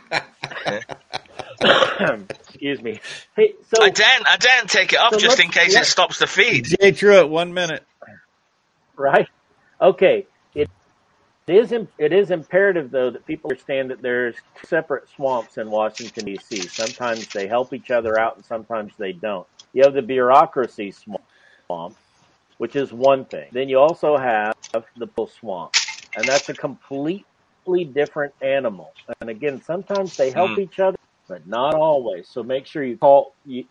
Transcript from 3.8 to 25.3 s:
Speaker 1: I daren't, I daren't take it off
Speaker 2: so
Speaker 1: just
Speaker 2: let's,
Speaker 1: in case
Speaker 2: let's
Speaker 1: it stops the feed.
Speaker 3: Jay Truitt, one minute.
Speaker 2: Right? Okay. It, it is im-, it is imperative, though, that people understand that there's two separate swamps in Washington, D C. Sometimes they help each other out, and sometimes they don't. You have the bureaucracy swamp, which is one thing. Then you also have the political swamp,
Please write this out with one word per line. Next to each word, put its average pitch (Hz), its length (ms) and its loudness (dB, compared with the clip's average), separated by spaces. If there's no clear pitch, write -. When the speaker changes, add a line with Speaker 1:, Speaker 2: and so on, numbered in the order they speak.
Speaker 1:
I 196 80 6
daren't, 220 380 4
I 180 80 4
daren't 240 340 2
take 190 220 0
it 143 60 4
off 220 160 4
Speaker 2:
so 214 40 4
Speaker 1:
just - 200 4
Speaker 2:
let's, - 20 4
Speaker 1:
in 170 100 2
case 175 240 4
Speaker 2:
let's 156 140 4
Speaker 1:
it - 20 0
stops - 280 0
the 156 80 0
feed. 196 380 0
Speaker 3:
Jay 185 280 4
Truitt, 190 360 6
one 170 260 -4
minute. 170 300 -6
Speaker 2:
Right? 143 320 2
Okay. 165 460 2
It, 147 140 -4
it 160 100 0
is 220 160 4
im-, 226 160 -4
it 151 140 0
is 190 180 2
imperative, 175 600 0
though, 127 200 0
that 123 160 -14
people 156 240 -8
understand 135 400 -6
that 117 120 -12
there's 123 340 -4
two - 80 -20
separate 160 480 -4
swamps 131 440 -4
in 107 120 -8
Washington, 107 540 -4
D 98 140 -10
C. 104 240 -10
Sometimes 113 680 -8
they 98 180 -8
help 120 260 -4
each 123 180 -12
other 113 280 0
out, 113 180 -2
and 101 80 -20
sometimes 110 540 -10
they 95 140 -8
don't. 90 340 -10
You 127 120 4
have 139 100 6
the 135 80 -2
bureaucracy 127 920 2
swamp, - 1040 -14
which - 180 -6
is 131 160 -4
one 135 340 2
thing. - 260 -14
Then 131 160 -4
you 131 100 2
also 151 380 4
have 110 380 0
the 117 340 -8
political 107 220 -6
swamp, 92 480 -10